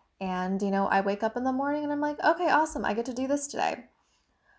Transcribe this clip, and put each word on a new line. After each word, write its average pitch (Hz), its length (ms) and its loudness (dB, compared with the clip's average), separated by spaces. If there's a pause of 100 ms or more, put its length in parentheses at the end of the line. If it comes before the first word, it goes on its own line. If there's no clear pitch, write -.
(200)
and, 185 420 -2
you 202 100 0
know, 196 160 2
I 196 140 4
wake 202 220 0
up 220 140 0
in 247 60 -4
the 262 100 0
morning 285 300 -2
and 294 100 -2
I'm 294 80 -2
like, 294 220 -2
'Okay, 339 260 4
awesome, 302 360 2
I - 80 0
get 233 120 -2
to 262 80 -6
do 254 140 -4
this 285 200 0
today.'" - 380 -2 (720)